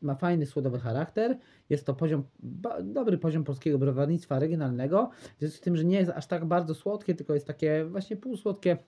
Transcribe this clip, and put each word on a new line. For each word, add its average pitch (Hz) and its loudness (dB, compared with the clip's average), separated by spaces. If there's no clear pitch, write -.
ma 143 -2
fajny 170 2
słodowy 131 -2
charakter, 165 0
jest 147 0
to 139 0
poziom, 151 0
ba-, 175 -6
dobry 214 0
poziom 160 0
polskiego 139 0
browarnictwa 139 0
regionalnego, 151 0
w - -20
związku 151 -4
z - -20
tym, 175 2
że 160 2
nie 185 4
jest 180 2
aż - -8
tak 170 -2
bardzo 165 2
słodkie, 202 -2
tylko 156 -2
jest 143 0
takie 156 0
właśnie 190 -6
półsłodkie, 202 -2